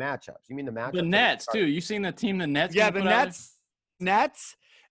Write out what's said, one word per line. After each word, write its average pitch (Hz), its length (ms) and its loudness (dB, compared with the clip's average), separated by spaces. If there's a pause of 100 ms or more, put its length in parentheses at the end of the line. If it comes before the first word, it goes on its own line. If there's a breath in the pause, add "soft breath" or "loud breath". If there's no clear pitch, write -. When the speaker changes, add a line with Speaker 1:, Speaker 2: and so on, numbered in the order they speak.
Speaker 1:
matchups? - 440 -8
You 127 80 -12
mean 139 100 -8
the 120 60 -6
matchups 117 200 -6
Speaker 2:
The 180 60 -2
Speaker 1:
or 180 40 0
the 170 60 0
Speaker 2:
Nets, 196 360 4
Speaker 1:
starting? 185 200 0
Speaker 2:
too. 156 60 2
You 156 100 0
seen 208 220 -4
the 185 100 -4
team 196 260 -2
the 175 80 -2
Nets 156 280 0
Speaker 3:
Yeah, 208 160 4
Speaker 2:
gonna - 20 -4
Speaker 3:
the 190 80 -2
Speaker 2:
put 190 120 2
out 240 140 4
Speaker 3:
Nets, - 320 -14 (420)
Nets, 208 560 0 (340 soft breath)